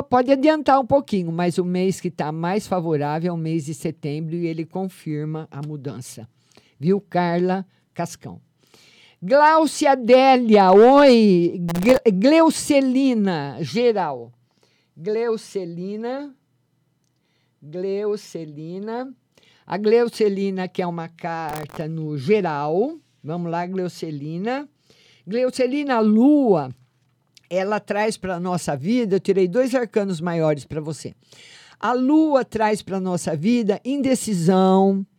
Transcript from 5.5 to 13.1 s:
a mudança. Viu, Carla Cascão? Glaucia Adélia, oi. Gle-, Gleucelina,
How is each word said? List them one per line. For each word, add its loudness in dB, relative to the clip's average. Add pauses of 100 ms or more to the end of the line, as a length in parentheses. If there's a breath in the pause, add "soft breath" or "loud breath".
a -12
mudança. -14 (500 soft breath)
Viu, 0
Carla -2 (280)
Cascão? -12 (840 soft breath)
Glaucia 4
Adélia, 6
oi. 8
Gle-, 2
Gleucelina, 2